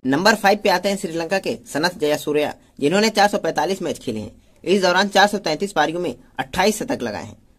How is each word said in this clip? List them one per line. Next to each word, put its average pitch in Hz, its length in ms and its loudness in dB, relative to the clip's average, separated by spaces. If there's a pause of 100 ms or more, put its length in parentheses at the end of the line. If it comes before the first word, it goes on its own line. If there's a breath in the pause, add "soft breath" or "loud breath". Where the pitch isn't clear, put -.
नंबर 170 300 4
फ़ाइव 208 280 2
पे 208 60 2
आते 185 200 0
हैं 196 80 -2
श्रीलंका 165 420 -4
के 156 280 -4
सनथ 170 320 -4
जयासूर्या, 147 560 0 (260 soft breath)
जिन्होंने 196 300 2
चार 208 180 4
सौ 208 100 0
पैंतालीस 165 440 -2
मैच 143 160 -6
खेले 110 220 -6
हैं। - 220 -16 (220 soft breath)
इस 190 180 2
दौरान 185 260 2
चार 196 180 6
सौ 208 120 0
तैंतीस 202 340 -4
पारियों 160 280 0
में 160 140 -4 (240 soft breath)
अट्ठाईस 190 400 0
शतक 127 240 -4
लगाए 101 220 -6
हैं। - 160 -20 (180)